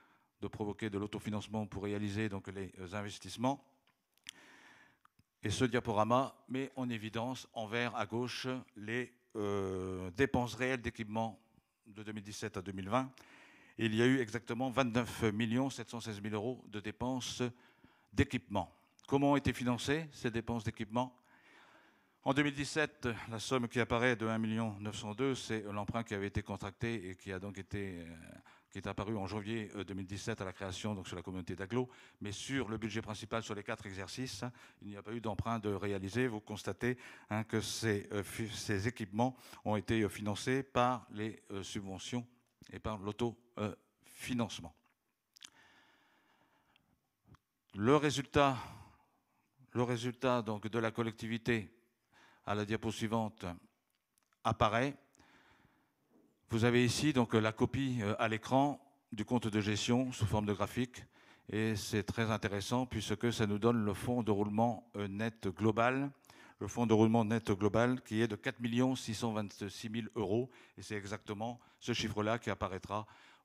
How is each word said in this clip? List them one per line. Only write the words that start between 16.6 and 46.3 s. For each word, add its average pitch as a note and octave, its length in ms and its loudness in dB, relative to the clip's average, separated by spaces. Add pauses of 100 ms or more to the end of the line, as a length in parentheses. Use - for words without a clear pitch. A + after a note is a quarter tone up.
de G#2 100 -8
dépenses A#2 640 -4 (680)
d'équipement. G2+ 640 2 (340)
Comment C#3+ 260 6
ont - 20 8
été C3+ 180 4
financées C3+ 600 0
ces - 180 -2
dépenses A2+ 320 -2
d'équipement ? A2+ 520 -2 (1080)
En C3+ 100 4
deux C#3 80 6
mille C#3+ 140 4
dix-sept, D3 520 0 (220)
la A2+ 80 -4
somme A#2+ 300 2
qui B2 120 0
apparaît A#2+ 360 6
de A2 100 0
un A2+ 140 2
million A2 400 0
neuf G#2 160 -6
cent G#2 180 -6
deux, C3 220 0
c'est A2 260 -2
l'emprunt G#2 420 -4
qui G#2+ 120 -4
avait G2 100 0
été G#2 160 -2
contracté G2+ 680 -6
et F#2 40 -12
qui - 160 -10
a F#2 60 -4
donc F#2+ 220 -8
été, F#2+ 400 -8
euh, E2 160 -12 (560)
qui G2 80 -10
est F#2+ 80 -6
apparu G2+ 280 -2
en G2 120 -2
janvier, G#2 480 -4
euh, G2+ 80 -4
deux G2 100 -8
mille F#2+ 140 -6
dix-sept G2+ 320 -6
à G2+ 60 -4
la F#2 80 -6
création, G2 420 -4
donc F#2+ 120 -8
sur F#2 100 -8
la F2 40 -6
communauté F#2 340 -8
d'agglo. A#2 340 -2 (320)
Mais G2+ 100 -8
sur B2 380 -4
le A2 80 -4
budget A2 240 -4
principal, A2 420 -6
sur A2 120 -8
les G#2 60 -6
quatre A2 240 -8
exercices, G2+ 580 -8 (380)
il G2 60 -14
n'y G#2 80 -12
a G2+ 80 -12
pas G#2+ 80 -10
eu A#2 80 -4
d'emprunt A2+ 400 -2
de G#2 100 -2
réaliser. G2 580 0
Vous G#2+ 120 -2
constatez, A2+ 580 -2 (320)
hein, G#2+ 140 0
que A2 160 0
ces, G#2 540 0
euh, G#2 100 0
fi-, A2 260 -6
ces F#2+ 380 -2
équipements A#2 480 0 (300)
ont G#2+ 100 2
été, A2+ 260 2
euh, G2+ 80 4
financés A2 540 -2
par B2 480 2
les, G#2 400 -6
euh, G2 100 -4
subventions G2 640 -6 (460)
et G2 80 -10
par G#2+ 180 -6
l'auto, G#2 400 -2 (220)
euh, G#2 160 0 (280)
financement. - 680 -4 (3000)